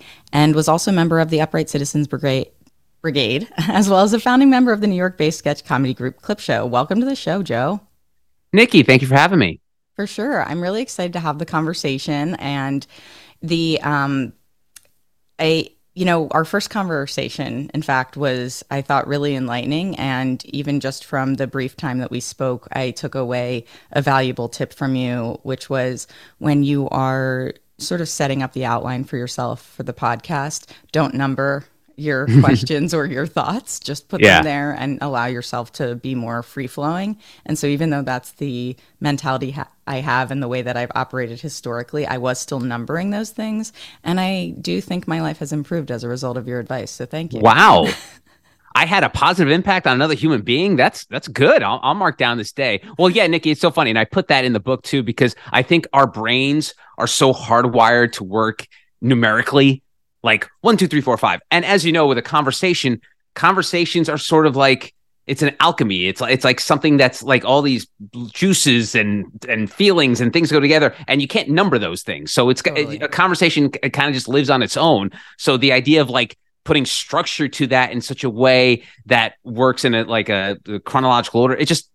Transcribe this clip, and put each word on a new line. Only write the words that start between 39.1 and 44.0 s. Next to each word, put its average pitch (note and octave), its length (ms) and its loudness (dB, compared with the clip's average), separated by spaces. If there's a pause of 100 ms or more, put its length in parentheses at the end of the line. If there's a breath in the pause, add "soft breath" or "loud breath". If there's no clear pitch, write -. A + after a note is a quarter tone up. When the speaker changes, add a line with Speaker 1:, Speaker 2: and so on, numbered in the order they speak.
Speaker 1:
ha-, C#3 160 -12 (180)
I C3+ 140 -6
have B2+ 300 0
and C#3 120 -4
the B2 60 -6
way B2 140 -4
that A#2+ 140 -4
I've A#2+ 180 -6
operated B2 460 -6
historically, C3+ 640 -8
I B2+ 120 -4
was B2 220 -2
still - 180 -8
numbering B2+ 520 -6
those G#3+ 200 -6
things. A3 420 -8 (300 loud breath)